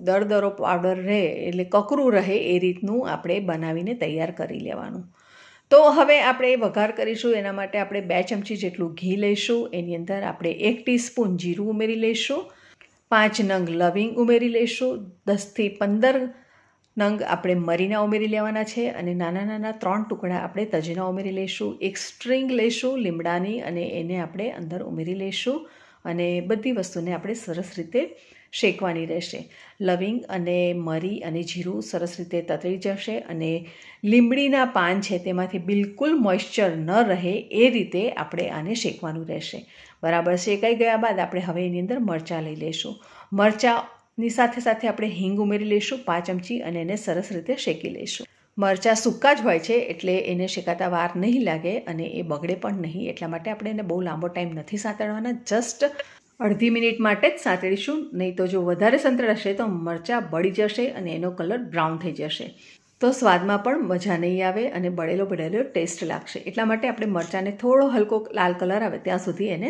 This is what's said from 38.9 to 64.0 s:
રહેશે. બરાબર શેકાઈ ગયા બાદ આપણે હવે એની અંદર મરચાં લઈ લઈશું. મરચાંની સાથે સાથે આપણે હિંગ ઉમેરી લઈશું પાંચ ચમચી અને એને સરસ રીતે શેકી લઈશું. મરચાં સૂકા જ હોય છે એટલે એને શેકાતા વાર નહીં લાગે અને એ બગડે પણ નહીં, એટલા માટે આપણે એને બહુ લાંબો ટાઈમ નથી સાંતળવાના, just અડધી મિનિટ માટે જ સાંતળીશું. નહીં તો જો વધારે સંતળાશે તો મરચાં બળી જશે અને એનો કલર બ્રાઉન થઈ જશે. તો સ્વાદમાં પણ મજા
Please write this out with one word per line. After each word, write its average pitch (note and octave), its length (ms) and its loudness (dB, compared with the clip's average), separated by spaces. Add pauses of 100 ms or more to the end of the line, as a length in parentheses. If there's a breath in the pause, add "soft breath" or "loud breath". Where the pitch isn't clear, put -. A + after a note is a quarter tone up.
રહેશે. - 300 -8 (420 loud breath)
બરાબર E3+ 320 2 (120)
શેકાઈ A3 360 2
ગયા A3+ 240 4
બાદ F#3+ 160 0
આપણે F3 240 -4
હવે F3+ 220 -2
એની F3 160 -2
અંદર B3 140 -2 (120)
મરચાં D#3+ 380 -4
લઈ D#3 160 -10
લઈશું. E3 280 -6 (460 loud breath)
મરચાંની A3+ 1040 2
સાથે A#3+ 260 2
સાથે A3+ 240 2
આપણે G#3+ 200 -2 (120)
હિંગ G3 240 0
ઉમેરી G#3 260 2
લઈશું G#3+ 340 0
પાંચ F3 220 0
ચમચી F#3 380 -4
અને E3+ 180 -4
એને F#3+ 100 -2 (120)
સરસ F3+ 280 -2
રીતે E3+ 180 -4 (120)
શેકી D#3+ 320 -4
લઈશું. - 340 -10 (260 soft breath)
મરચાં G3+ 500 2
સૂકા C#4 300 4
જ A3 120 -6
હોય E3 180 2
છે A3+ 100 2 (140)
એટલે F#3 240 -2 (160)
એને F3+ 240 -2
શેકાતા F3+ 400 -2
વાર F3 160 0 (140)
નહીં B3 240 2
લાગે E3 240 -2 (180)
અને E3 160 -4
એ - 240 -6
બગડે E3+ 320 -4
પણ G3+ 240 -4
નહીં, F3 240 -8
એટલા E3 240 -8
માટે E3 180 -6
આપણે G#3+ 240 -6
એને G#3 140 -6
બહુ F3+ 160 -2
લાંબો E3 260 -6
ટાઈમ E3+ 240 -6
નથી G3+ 300 -8
સાંતળવાના, G#3+ 520 -4 (120)
just A#3+ 360 0 (580 loud breath)
અડધી G#3+ 300 4
મિનિટ A#3 300 2
માટે G#3 240 4
જ E4+ 160 0
સાંતળીશું. G3 520 0 (220)
નહીં F#3 180 -2
તો F#3 140 2
જો F#3+ 160 2
વધારે G3 380 4
સંતળાશે A3 520 2
તો A#3 80 -2 (220)
મરચાં E3+ 480 -4
બળી F#3 240 2
જશે G#3+ 260 2 (140)
અને F3+ 160 -6
એનો E3+ 140 -2 (100)
કલર F#3 200 -2 (140)
બ્રાઉન E3 300 0
થઈ E3 160 -4
જશે. D3+ 280 -6 (540 loud breath)
તો B3 180 6
સ્વાદમાં G3+ 460 4
પણ C4+ 260 2
મજા F3+ 320 0